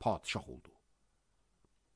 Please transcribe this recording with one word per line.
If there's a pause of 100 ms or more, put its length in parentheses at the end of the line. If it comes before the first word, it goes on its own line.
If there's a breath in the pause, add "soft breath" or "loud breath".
padşah
oldu. (1200)